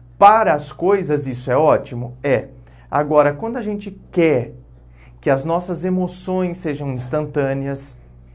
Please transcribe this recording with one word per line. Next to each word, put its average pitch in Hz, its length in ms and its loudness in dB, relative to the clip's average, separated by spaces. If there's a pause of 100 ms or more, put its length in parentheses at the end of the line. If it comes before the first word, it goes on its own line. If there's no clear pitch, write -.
(160)
Para 202 380 6
as 147 180 -6
coisas 165 540 0
isso 123 260 -4
é 127 60 4
ótimo? 123 640 2
É. 131 280 0 (400)
Agora, 147 440 2
quando 226 240 -8
a 240 40 -6
gente 208 380 -8 (120)
quer 151 420 2 (680)
que 143 120 0
as 135 120 0
nossas 175 420 -4
emoções 185 720 -4
sejam 143 340 -6
instantâneas, 139 1080 -4 (360)